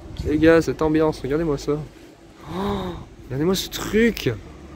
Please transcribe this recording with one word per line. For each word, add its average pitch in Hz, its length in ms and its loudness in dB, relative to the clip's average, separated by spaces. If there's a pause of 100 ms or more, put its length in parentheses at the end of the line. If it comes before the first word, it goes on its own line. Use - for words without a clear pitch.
(260)
Les 151 120 2
gars, 160 220 6
cette 135 220 -2
ambiance, 156 380 2
regardez-moi 147 360 -2
ça. 143 220 -2 (760)
Oh, 190 420 -4 (320)
regardez-moi 151 280 0
ce - 140 -4
truc. 208 640 2 (440)